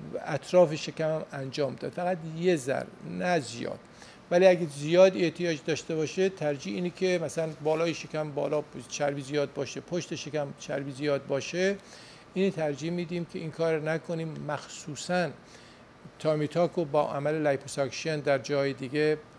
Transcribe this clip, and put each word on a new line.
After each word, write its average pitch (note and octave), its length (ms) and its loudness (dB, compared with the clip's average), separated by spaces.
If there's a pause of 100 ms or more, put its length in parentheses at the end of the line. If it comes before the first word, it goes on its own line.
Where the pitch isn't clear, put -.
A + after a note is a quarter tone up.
(260)
اطراف D#3+ 480 4
شکم D#3 360 -4
هم D#3 220 -4
انجام C3+ 480 -4
داد، C#3 120 -6
فقط F3+ 260 -2 (200)
یه F3 180 4
ذره، B2+ 300 -2 (320)
نه F3+ 220 2
زیاد. A#2 380 -8 (520)
ولی F3+ 160 10
اگه F3 200 8
زیاد E3 500 6
احتیاج E3+ 500 0
داشته D#3+ 300 -2
باشه، E3+ 320 2
ترجیح D#3 460 -4
اینه F3+ 160 -2
که F3+ 340 0
مثلاً D#3+ 240 -2 (160)
بالای D#3 300 2
شکم D3+ 380 -6
بالا D3 320 0 (240)
چربی C#3+ 340 -2
زیاد C#3+ 320 -2
باشه، C3+ 260 -6
پشت E3+ 340 -6
شکم C#3+ 340 -6 (100)
چربی C#3+ 340 -6
زیاد C#3 340 -2
باشه، F3+ 500 -2 (580)
این F#3+ 160 2
ترجیح D3+ 400 -2
می‌دیم F3 340 -4
که F#3 140 -10
این D#3+ 120 -8
کار D#3+ 300 0
نکنیم. D#3 680 -4
مخصوصاً D#3 840 -4 (880)
تامی D3+ 300 2
تاک E3+ 280 2
رو F3 80 2
با D3 280 2
عمل D3+ 340 0
لیپوساکشن C#3+ 720 -2
در C#3 180 4
جای C#3 340 0
دیگه D3 460 0 (200)